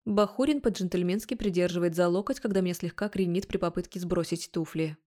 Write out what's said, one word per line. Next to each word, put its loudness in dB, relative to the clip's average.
Бахурин 2
по-джентльменски 0
придерживает 0
за 4
локоть, 0
когда 0
меня 0
слегка -6
кренит 0
при -2
попытке -4
сбросить -2
туфли. -2